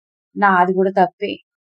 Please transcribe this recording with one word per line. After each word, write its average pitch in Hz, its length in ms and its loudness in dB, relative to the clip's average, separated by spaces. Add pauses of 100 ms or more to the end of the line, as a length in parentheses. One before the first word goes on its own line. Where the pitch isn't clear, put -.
(360)
నాది 190 360 2
కూడా 190 180 0
తప్పే. 196 460 -2 (280)